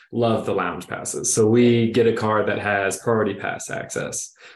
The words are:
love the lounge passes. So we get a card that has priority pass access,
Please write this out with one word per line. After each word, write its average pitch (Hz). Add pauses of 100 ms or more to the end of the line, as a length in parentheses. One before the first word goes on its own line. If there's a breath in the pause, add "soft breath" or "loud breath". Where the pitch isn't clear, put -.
(120)
love 117
the 107
lounge 90
passes. -
So 113
we 117
get 117
a 113
card 110
that 101
has 98
priority 107
pass -
access, - (220 loud breath)